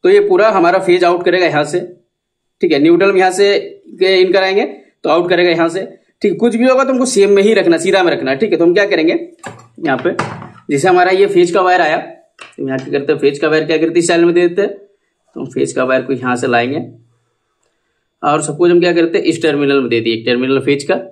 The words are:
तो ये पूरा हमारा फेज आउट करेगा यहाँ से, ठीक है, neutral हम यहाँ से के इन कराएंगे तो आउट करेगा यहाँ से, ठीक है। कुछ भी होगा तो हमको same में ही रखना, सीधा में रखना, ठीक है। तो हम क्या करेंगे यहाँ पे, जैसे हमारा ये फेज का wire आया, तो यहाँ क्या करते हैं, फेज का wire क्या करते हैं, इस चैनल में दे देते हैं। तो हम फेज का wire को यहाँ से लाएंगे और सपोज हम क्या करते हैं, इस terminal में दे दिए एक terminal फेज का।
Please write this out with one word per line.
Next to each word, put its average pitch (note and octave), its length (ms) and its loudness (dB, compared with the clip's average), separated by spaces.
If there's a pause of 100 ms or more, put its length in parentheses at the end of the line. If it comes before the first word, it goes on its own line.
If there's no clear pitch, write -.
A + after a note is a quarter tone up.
तो F3+ 60 4
ये G3+ 120 6
पूरा G3+ 300 2
हमारा F#3 280 2
फेज F3+ 240 2
आउट F3 220 0
करेगा F3+ 200 0
यहाँ D3+ 200 -2
से, F3 140 -4 (800)
ठीक F3 100 0
है, C#3 80 2
neutral E3+ 300 4
हम G3 80 2
यहाँ F#3 140 2
से G3+ 160 2 (440)
के F#3+ 260 0
इन F#3 160 2
कराएंगे F#3+ 300 0 (400)
तो D3 60 -4
आउट F3 200 0
करेगा F3 200 2
यहाँ E3 200 0
से, F#3+ 120 -6 (400)
ठीक G3+ 100 0
है। - 60 -4
कुछ A#3 180 0
भी A#3+ 100 0
होगा C4 180 2
तो C4+ 80 -2
हमको B3+ 160 0
same G3 240 2
में G3 120 4
ही A3 100 2
रखना, E3+ 240 2
सीधा F3+ 260 0
में E3 80 2
रखना, C3+ 240 -4
ठीक G3 160 -2
है। D#3+ 60 0
तो E3+ 80 2
हम F3 80 4
क्या G3+ 120 2
करेंगे F3 280 0
यहाँ - 840 -8
पे, F3+ 180 -4 (560)
जैसे C#3+ 160 0
हमारा F3+ 260 4
ये G3 140 2
फेज E3+ 240 2
का F#3+ 100 0
wire F3+ 200 2
आया, D#3+ 160 0
तो - 720 -14
यहाँ C3 120 -6
क्या C#3+ 120 -12
करते C#3+ 220 -2
हैं, C#3+ 60 -2
फेज C#3+ 200 0
का D#3+ 80 -2
wire D#3 180 0
क्या D#3 120 -2
करते D#3+ 120 0
हैं, E3+ 80 -2
इस E3+ 100 0
चैनल E3+ 180 2
में E3+ 80 2
दे F3 140 2
देते F3 140 -2
हैं। G#3 80 -2
तो - 680 -20
हम C3+ 80 -8
फेज C3+ 260 -4
का C3 100 -2
wire C3 180 0
को C3+ 120 -6
यहाँ B2 220 -4
से A#2+ 120 -6
लाएंगे A#2+ 380 -2 (1400)
और D3+ 200 0
सपोज F3 280 0
हम E3+ 80 4
क्या E3+ 140 2
करते E3+ 240 0
हैं, - 80 -2
इस D#3 160 -2
terminal C#3+ 400 0
में A#2+ 80 -4
दे A2+ 120 0
दिए A2+ 120 -2
एक A2 120 -8
terminal B2+ 360 -2
फेज C#3+ 220 -2
का। F#3 120 -2 (160)